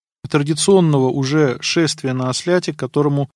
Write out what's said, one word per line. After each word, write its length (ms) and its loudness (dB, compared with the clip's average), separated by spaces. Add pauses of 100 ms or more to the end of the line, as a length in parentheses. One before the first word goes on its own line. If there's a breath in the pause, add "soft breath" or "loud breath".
(280)
традиционного 800 2
уже 520 0
шествия 520 -2
на 160 -4
Осляте, 440 -2
к 60 -14
которому 580 -2